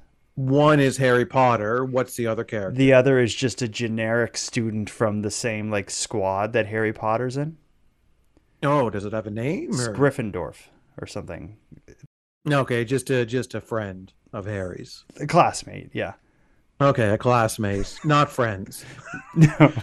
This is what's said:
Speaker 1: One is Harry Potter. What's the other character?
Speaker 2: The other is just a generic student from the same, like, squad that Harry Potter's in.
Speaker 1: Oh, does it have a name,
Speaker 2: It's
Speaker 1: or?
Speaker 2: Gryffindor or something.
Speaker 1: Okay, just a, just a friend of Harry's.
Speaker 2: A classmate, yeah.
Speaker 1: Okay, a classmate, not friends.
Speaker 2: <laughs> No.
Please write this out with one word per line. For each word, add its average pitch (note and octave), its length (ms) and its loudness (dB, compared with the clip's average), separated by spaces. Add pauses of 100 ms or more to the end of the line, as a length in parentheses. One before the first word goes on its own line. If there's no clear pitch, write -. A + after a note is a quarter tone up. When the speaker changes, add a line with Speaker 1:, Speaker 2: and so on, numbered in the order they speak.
(340)
Speaker 1:
One C#3+ 460 4
is C3 160 2
Harry B2 300 4
Potter. A#2+ 580 2
What's B2+ 320 -4
the A#2 100 -2
other A2 160 -2
character? G#2+ 360 -6
Speaker 2:
The C3+ 160 8
other B2+ 240 8
is A#2 160 2
just - 260 -2
a B2 80 -2
generic A2+ 680 -2
student A2 500 -4
from G#2+ 320 -2
the G#2 100 -4
same, G#2+ 400 -6
like, G2+ 200 -4
squad G2+ 640 -2
that A2+ 140 2
Harry A2 260 -2
Potter's A#2+ 420 -4
in. D3+ 220 -6 (1040)
Speaker 1:
Oh, C#3+ 260 2
does G2+ 160 -6
it G#2 80 -6
have A2 140 -4
a A2 40 -8
name, D3 380 -6
Speaker 2:
It's B2+ 200 -2
Speaker 1:
or? G#2+ 40 -6
Speaker 2:
Gryffindor G2+ 640 -2 (440)
or - 80 -12
something. F2+ 520 -12 (920)
Speaker 1:
Okay, B2+ 360 0
just C3 240 -4
a, B2 160 0
just A#2+ 280 -6
a G#2+ 60 -6
friend G2 500 -8 (220)
of G2+ 140 -10
Harry's. F#2+ 580 -10 (160)
Speaker 2:
A D3+ 60 -6
classmate, G#2+ 680 0
yeah. G2 220 -8 (680)
Speaker 1:
Okay, C3+ 300 4
a G#2+ 80 2
classmate, A2 840 0
not D3 280 2
friends. G#2+ 600 -6
Speaker 2:
<laughs> - 460 -12
No. D#3 360 8 (100)